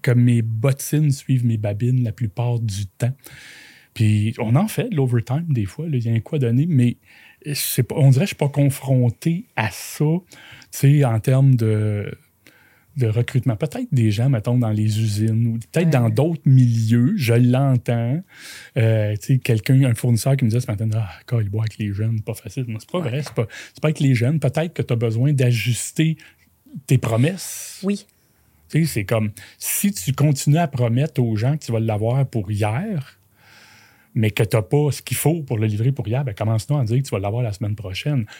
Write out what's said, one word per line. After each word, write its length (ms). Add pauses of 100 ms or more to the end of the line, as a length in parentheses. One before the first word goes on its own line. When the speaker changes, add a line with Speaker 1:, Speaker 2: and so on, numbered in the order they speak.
Speaker 1:
que 80
mes 320
bottines 680
suivent 340
mes 120
babines 460
la 80
plupart 480
du 260
temps. 300 (800)
Puis 420
on 180
en 120
fait 220
de 60
l'overtime 540
des 160
fois, 240
là, 80
il 80
y 40
a 40
un 60
coup 160
à 40
donner, 300
mais 280 (480)
je 100
sais 280
pas, 140
on 140
dirait 140
que 40
je 60
suis 0
pas 140
confronté 960 (100)
à 160
ça, 340 (680)
tu 280
sais, 40
en 160
termes 360
de, 580 (840)
de 100
recrutement. 500
Peut-être 340
des 200
gens, 180
mettons, 280
dans 120
les 320
usines 460
ou 60 (180)
peut-être 160
Speaker 2:
Ouais. 40
Speaker 1:
dans 180
d'autres 360
milieux, 720
je 160
l'entends. 880 (560)
Euh, 400
tu 160
sais, 60
quelqu'un, 440
un 120
fournisseur 420
qui 80
me 40
disait 120
ce 100
matin, « 240
Ah, 140 (160)
quand 160
il 80
boit 140
avec 140
les 160
jeunes, 240
c'est 80
pas 80
facile. » 340
Non, 120
c'est 120
pas 80
Speaker 2:
Ouais. 100
Speaker 1:
vrai, 140
c'est 100
pas, 140 (260)
c'est 80
pas 80
avec 100
les 140
jeunes. 260
Peut-être 340
que 80
t'as 140
besoin 380
d'ajuster 840 (680)
tes 120
promesses. 840
Speaker 2:
Oui. 220 (640)
Speaker 1:
Tu 160
sais, 80
c'est 120
comme, 260 (260)
si 340
tu 220
continues 460
à 80
promettre 540
aux 140
gens 220
que 80
tu 80
vas 80
l'avoir 460
pour 240
hier, 640 (960)
mais 160
que 140
t'as 180
pas 300
ce 100
qu'il 140
faut 260
pour 160
le 100
livrer 260
pour 120
hier, 200
ben 100
commence-toi 460
à 20
dire 140
que 100
tu 40
vas 80
l'avoir 240
la 100
semaine 240
prochaine. 480 (140)